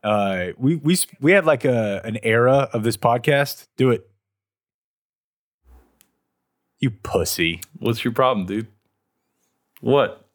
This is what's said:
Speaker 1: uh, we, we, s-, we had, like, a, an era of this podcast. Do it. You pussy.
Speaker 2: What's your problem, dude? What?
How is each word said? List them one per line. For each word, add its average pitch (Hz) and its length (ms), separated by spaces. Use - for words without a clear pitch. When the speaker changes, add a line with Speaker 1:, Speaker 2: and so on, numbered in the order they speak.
Speaker 1:
uh, 98 440
we, 139 200
we, 147 160
s-, - 140
we 147 140
had, 190 120
like, 147 200
a, 110 380
an 113 200
era 123 500
of 110 100
this 113 140
podcast. 139 680
Do 131 140
it. - 160
You 131 120
pussy. 85 720
Speaker 2:
What's 113 240
your 120 100
problem, 123 340
dude? 110 200
What? 120 540